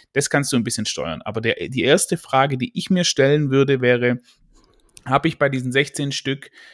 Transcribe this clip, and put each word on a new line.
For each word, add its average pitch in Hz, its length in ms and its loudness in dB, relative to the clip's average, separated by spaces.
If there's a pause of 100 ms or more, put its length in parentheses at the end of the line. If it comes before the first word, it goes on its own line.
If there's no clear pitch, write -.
(140)
Das 139 160 -2
kannst 143 240 0
du - 20 0
ein 117 80 0
bisschen 107 220 -6
steuern. - 360 -6
Aber 110 200 -8
der, 113 260 -2
die 123 160 -4
erste 165 320 2
Frage, 135 420 0
die 123 200 -6
ich - 120 -6
mir 180 140 2
stellen 139 480 2
würde, 135 300 2
wäre, 123 400 2 (840)
hab 135 200 2
ich 160 120 -2
bei 143 100 2
diesen 127 240 -4
sechzehn 139 400 0
Stück 139 400 -6 (220)